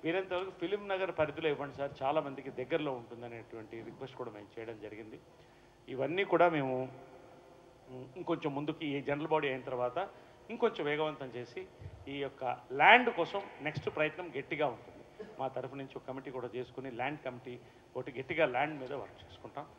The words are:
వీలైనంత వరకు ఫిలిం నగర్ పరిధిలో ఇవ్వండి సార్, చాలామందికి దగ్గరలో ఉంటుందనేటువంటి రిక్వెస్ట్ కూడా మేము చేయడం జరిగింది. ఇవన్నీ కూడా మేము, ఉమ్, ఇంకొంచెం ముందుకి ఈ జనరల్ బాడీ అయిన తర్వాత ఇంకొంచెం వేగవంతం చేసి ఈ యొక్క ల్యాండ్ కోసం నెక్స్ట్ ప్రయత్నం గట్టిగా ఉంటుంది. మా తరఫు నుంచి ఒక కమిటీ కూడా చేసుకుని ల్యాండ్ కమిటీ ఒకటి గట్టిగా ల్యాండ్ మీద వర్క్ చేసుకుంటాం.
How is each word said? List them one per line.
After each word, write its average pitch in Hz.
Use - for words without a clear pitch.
వీలైనంత 185
వరకు 185
ఫిలిం 202
నగర్ 190
పరిధిలో 156
ఇవ్వండి 139
సార్, 139
చాలామందికి 139
దగ్గరలో 139
ఉంటుందనేటువంటి 117
రిక్వెస్ట్ 123
కూడా 120
మేము 104
చేయడం 113
జరిగింది. 107
ఇవన్నీ 143
కూడా 175
మేము, 131
ఉమ్, 127
ఇంకొంచెం 160
ముందుకి 151
ఈ 143
జనరల్ 147
బాడీ 151
అయిన 131
తర్వాత 127
ఇంకొంచెం 220
వేగవంతం 147
చేసి 123
ఈ 139
యొక్క 135
ల్యాండ్ 214
కోసం 170
నెక్స్ట్ 156
ప్రయత్నం 156
గట్టిగా 147
ఉంటుంది. -
మా 135
తరఫు 131
నుంచి 135
ఒక 123
కమిటీ 131
కూడా 123
చేసుకుని 127
ల్యాండ్ 127
కమిటీ 123
ఒకటి 127
గట్టిగా 151
ల్యాండ్ 139
మీద 131
వర్క్ 113
చేసుకుంటాం. -